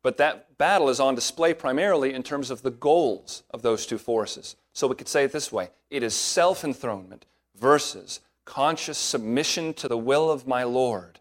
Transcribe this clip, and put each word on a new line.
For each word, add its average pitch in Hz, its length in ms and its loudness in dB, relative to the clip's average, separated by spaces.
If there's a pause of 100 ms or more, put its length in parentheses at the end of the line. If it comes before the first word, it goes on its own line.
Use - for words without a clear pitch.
But 131 140 0
that - 400 0
battle 165 320 4
is 123 100 0
on 135 140 4
display 165 400 0
primarily 143 600 0
in 127 100 -8
terms 139 260 -6
of 127 140 -8
the 131 80 -2
goals 143 800 0
of 117 100 -12
those 113 240 0
two 113 140 -4
forces. - 560 -4 (180)
So - 140 0
we 127 80 0
could 127 120 -14
say 143 180 2
it 131 60 -2
this 147 200 -6
way. 95 180 -4 (220)
It 139 100 -4
is 110 140 -2
self-enthronement 131 1080 -2 (300)
versus 107 640 2 (260)
conscious 156 520 -2
submission 147 760 -2
to 147 120 -10
the 120 100 -2
will 143 340 2
of 131 160 -4
my 127 160 0
Lord 120 580 -2